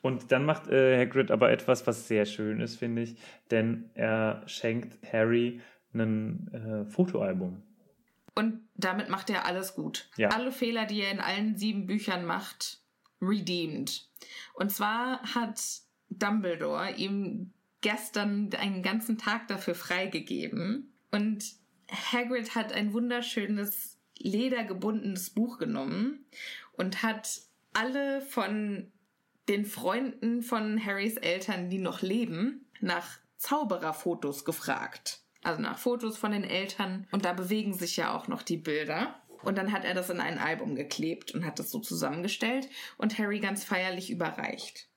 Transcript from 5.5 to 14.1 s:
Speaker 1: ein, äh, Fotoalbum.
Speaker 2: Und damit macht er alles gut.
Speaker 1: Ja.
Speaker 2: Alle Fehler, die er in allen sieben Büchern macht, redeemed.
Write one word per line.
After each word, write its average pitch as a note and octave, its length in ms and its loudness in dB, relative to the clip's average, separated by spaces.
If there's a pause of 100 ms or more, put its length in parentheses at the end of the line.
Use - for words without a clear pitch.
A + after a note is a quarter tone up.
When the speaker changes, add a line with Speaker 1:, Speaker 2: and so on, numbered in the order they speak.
Speaker 1:
ein, A2 600 0
äh, A2 360 -4
Fotoalbum. F#2+ 720 2 (760)
Speaker 2:
Und A3 260 2 (140)
damit F#3+ 340 0
macht F#3+ 200 -2
er F#3+ 160 2
alles F3+ 300 0
gut. - 400 -6
Speaker 1:
Ja. G#3 140 6
Speaker 2:
Alle B3 240 2
Fehler, A#3 320 0
die G#3 160 -2
er G3 100 0
in G#3 80 -2
allen G#3 380 0
sieben G3+ 300 0
Büchern F#3+ 360 0
macht, - 560 -4 (420)
redeemed. F3 840 0 (460)